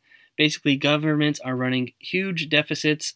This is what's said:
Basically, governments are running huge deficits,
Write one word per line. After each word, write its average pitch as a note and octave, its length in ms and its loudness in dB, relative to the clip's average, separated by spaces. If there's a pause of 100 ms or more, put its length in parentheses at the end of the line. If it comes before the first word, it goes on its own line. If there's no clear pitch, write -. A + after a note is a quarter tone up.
(360)
Basically, D3+ 400 2
governments D3+ 640 2
are C3 140 -4
running B2+ 440 -2
huge F3+ 500 -4
deficits, D3+ 680 0